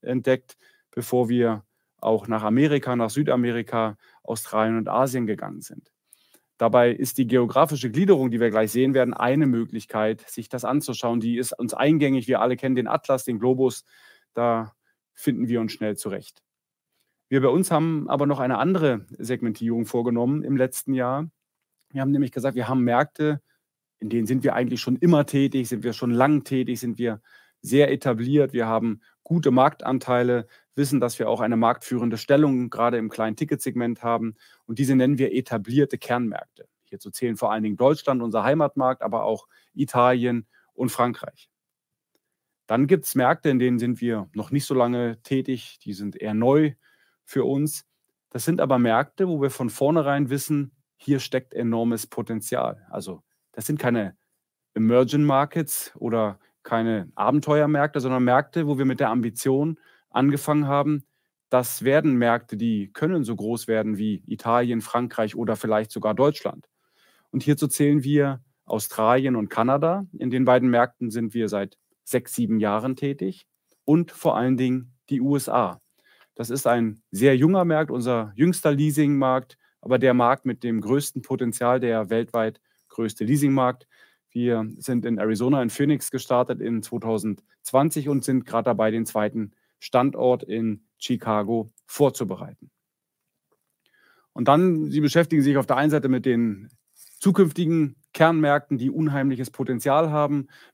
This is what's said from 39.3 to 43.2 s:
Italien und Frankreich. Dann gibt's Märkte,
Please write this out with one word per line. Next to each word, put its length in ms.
Italien 760
und 160
Frankreich. 580
Dann 200
gibt's 280
Märkte, 340